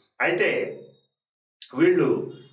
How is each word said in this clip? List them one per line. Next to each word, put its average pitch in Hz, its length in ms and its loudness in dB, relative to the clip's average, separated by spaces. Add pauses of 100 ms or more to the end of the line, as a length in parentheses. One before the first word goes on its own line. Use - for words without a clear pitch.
(220)
అయితే - 580 -2 (960)
వీళ్ళు 160 560 2 (220)